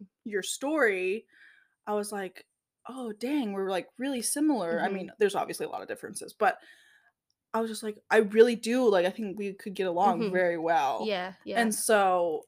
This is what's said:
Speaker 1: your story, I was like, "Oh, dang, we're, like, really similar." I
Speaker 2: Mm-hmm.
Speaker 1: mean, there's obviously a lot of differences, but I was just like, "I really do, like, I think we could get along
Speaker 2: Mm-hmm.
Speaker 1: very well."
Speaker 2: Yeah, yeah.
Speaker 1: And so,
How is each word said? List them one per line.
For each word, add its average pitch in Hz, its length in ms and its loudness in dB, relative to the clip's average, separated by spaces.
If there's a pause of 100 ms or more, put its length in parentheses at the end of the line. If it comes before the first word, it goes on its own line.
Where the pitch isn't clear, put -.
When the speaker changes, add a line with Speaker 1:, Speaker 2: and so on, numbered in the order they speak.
(240)
Speaker 1:
your 202 180 -4
story, 220 840 0 (640)
I 208 80 -4
was 208 180 -4
like, 190 320 -10 (440)
"Oh, 247 240 -10
dang, 240 400 -2
we're, 190 180 -4
like, 180 180 -4 (100)
really 254 240 -4
similar." 214 600 0
I 180 40 2
Speaker 2:
Mm-hmm. 196 100 -2
Speaker 1:
mean, 185 220 -10
there's 196 180 4
obviously 156 300 -4
a - 40 -12
lot - 120 -8
of 90 60 -12
differences, - 460 -12
but 196 240 2 (960)
I 226 60 0
was 226 100 -4
just 214 120 -10
like, 214 140 -8 (140)
"I 214 80 6
really 226 380 6
do, 240 320 0
like, 180 180 6
I 190 40 0
think 196 280 -6
we 202 160 -6
could 196 200 -12
get 190 140 -4
along 180 340 2
Speaker 2:
Mm-hmm. 196 120 -2
Speaker 1:
very 175 240 2
well." 160 480 0
Speaker 2:
Yeah, 185 260 -4 (120)
yeah. 190 160 -4
Speaker 1:
And 220 140 0
so, 185 720 2